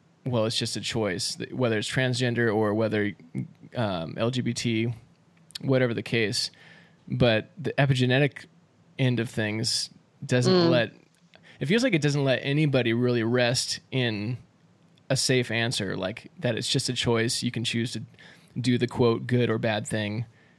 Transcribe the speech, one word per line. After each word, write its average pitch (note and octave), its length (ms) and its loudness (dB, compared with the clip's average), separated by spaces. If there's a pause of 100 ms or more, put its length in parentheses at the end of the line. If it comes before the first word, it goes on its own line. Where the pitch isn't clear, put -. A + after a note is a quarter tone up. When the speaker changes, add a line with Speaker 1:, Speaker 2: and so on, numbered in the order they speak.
(240)
Speaker 1:
well, A#2+ 220 0
it's A#2 120 -2
just A2+ 180 -4
a G#2+ 40 -6
choice, G2+ 560 -4
th-, - 160 -10
whether A2+ 260 0
it's - 100 -4
transgender A#2+ 640 0
or G#2+ 220 2
whether, G#2+ 380 0 (640)
um, F2 400 -4
L A#2 140 0
G B2+ 100 -4
B A#2 120 -2
T, A#2 400 -2 (680)
whatever B2+ 340 2
the A2 80 -6
case. A2+ 480 0 (600)
But A#2+ 460 2
the C3 220 -6
epigenetic C3 680 2 (540)
end B2+ 200 2
of A#2 120 -2
things A2 580 -2 (380)
doesn't B2 260 4
Speaker 2:
Mm. F3 160 6
Speaker 1:
let, A#2+ 240 2 (640)
it C#3 60 -4
feels G#3+ 180 2
like B3+ 120 2
it D3 80 2
doesn't D3 200 2
let C3 200 2
anybody C#3 500 2
really A#2+ 300 2
rest B2 580 0 (100)
in A#2 460 -2 (720)
a C3+ 80 0
safe C3 340 2
answer, A2 460 -2
like, F#2+ 340 -8 (100)
that B2 160 -2
it's A#2+ 120 -6
just C3+ 220 -2
a - 20 -4
choice. A#2 500 0
You - 80 -2
can A2 140 -4
choose A#2 280 -4
to A2+ 100 -8 (580)
do B2 160 2
the, A#2+ 100 2
quote, A#2+ 400 2
good A#2+ 220 2
or A2 80 0
bad A2 300 -2
thing. G#2+ 400 -4 (320)